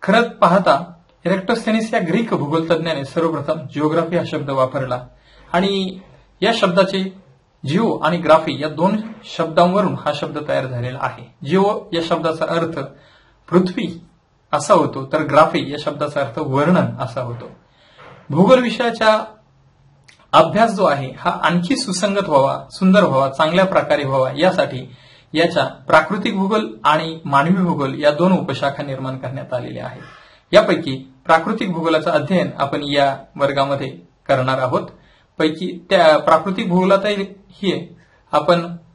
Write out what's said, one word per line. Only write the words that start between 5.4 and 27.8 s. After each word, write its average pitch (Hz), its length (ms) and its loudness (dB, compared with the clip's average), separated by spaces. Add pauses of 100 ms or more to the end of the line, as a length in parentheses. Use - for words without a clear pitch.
आणि 190 460 -2 (420)
या 202 120 2
शब्दाचे 190 600 0 (520)
जिओ 175 320 0
आणि 170 200 0
graphy 156 440 2
या 151 80 -4
दोन 175 280 0 (400)
शब्दांवरून 170 580 2 (100)
हा 147 100 -2
शब्द 147 220 -8 (100)
तयार 139 200 -2
झालेला 127 340 -8
आहे. - 460 -10
जिओ 196 320 2 (140)
या 165 100 -2
शब्दाचा 160 460 -2
अर्थ 160 300 -2 (720)
पृथ्वी 185 520 0 (520)
असा 151 200 4
होतो, 139 320 2
तर 156 180 -2
graphy 143 480 2
या 147 80 -8
शब्दाचा 147 420 -4
अर्थ 131 180 -6
वर्णन 143 480 2 (120)
असा 131 220 -6
होतो. 120 300 -10 (800)
भूगोल 202 300 6
विषयाचा 226 680 0 (1040)
अभ्यास 170 400 4
जो 190 140 0
आहे 135 320 -2
हा 180 140 -2
आणखी 175 440 0
सुसंगत 196 540 -2
व्हावा, 135 420 -2
सुंदर 190 320 4
व्हावा, 175 260 2
चांगल्या 170 360 2
प्रकारे 147 380 0
व्हावा 135 340 0
यासाठी 139 580 0 (380)
याच्या 156 320 0
प्राकृतिक 175 720 0
भूगोल 196 460 -2
आणि 156 420 0
मानवी 151 380 2
भूगोल 139 400 -2